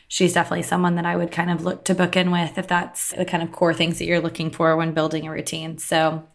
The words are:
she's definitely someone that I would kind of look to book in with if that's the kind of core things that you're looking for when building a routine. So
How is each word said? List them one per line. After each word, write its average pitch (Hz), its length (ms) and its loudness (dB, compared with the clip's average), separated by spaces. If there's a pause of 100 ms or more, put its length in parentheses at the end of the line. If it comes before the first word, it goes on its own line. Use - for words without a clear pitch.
she's 175 240 2
definitely 170 300 0
someone 175 320 2
that 170 100 0
I 175 100 0
would 175 160 -2
kind 175 200 -2
of 165 120 0
look 185 220 -4
to 185 100 2
book 175 220 2
in 180 140 2
with 175 260 0
if 185 120 -4
that's - 440 0
the 175 140 -4
kind 165 160 -2
of 165 100 -6
core 165 220 2
things 165 240 0
that 170 80 -4
you're 170 140 2
looking 160 300 -4
for 160 240 2
when 165 200 0
building 160 320 0
a 156 40 -8
routine. 160 460 -8
So 160 580 0